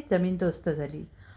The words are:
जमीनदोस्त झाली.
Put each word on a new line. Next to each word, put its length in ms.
जमीनदोस्त 580
झाली. 400